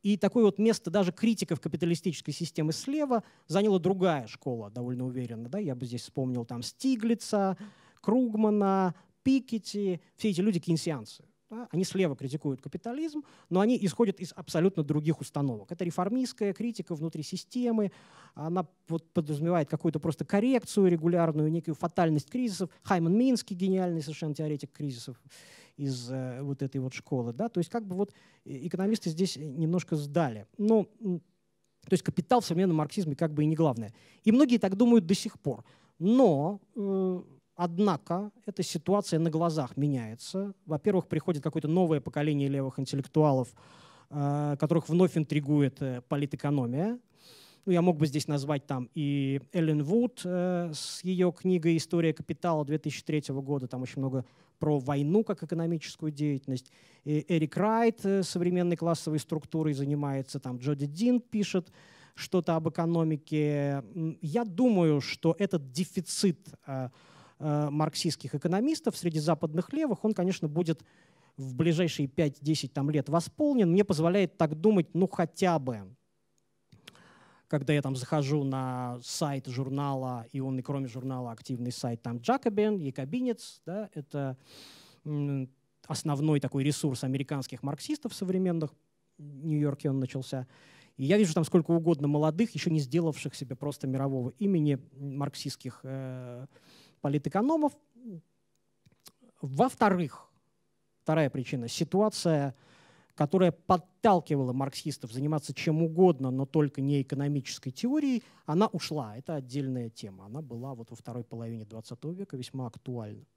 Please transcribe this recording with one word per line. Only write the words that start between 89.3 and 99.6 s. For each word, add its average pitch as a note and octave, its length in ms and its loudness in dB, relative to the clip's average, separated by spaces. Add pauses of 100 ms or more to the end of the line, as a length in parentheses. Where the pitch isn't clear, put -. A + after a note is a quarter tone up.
Нью-Йорке D3 440 0
он C3+ 100 0
начался. C3 480 -6 (480)
И C3+ 80 -6
я E3+ 140 4
вижу F#3 160 4
там E3+ 100 2
сколько E3 280 2
угодно D#3+ 360 2
молодых, D#3 480 2
еще E3+ 140 -2
не D#3+ 100 4
сделавших D3 560 -2
себе C3 220 -10
просто C#3+ 280 -8
мирового C3 540 -2
имени, D#3 400 2 (180)
марксистских, C#3 840 -8
э, B2+ 640 -10 (560)
политэкономов. B3 720 2 (1700)
Во-вторых, F3 880 0 (720)